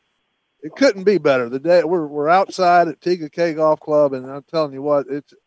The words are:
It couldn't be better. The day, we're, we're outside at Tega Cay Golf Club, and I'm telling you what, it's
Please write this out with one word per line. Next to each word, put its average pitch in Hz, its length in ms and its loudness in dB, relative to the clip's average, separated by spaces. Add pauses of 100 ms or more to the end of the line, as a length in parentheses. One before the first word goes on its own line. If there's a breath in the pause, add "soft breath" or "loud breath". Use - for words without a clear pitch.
(600)
It 156 140 -14
couldn't 214 280 0
be 196 140 4
better. 135 320 0
The 131 100 -6
day, 165 240 2
we're, 160 240 -2
we're 147 220 -4
outside 175 580 2
at 151 140 -12
Tega 175 280 -4
Cay 170 240 -4
Golf 156 260 0
Club, 147 340 0
and 131 180 -10
I'm 139 120 -14
telling 156 300 -4
you 135 80 -12
what, 143 280 -2
it's 143 240 -10 (140)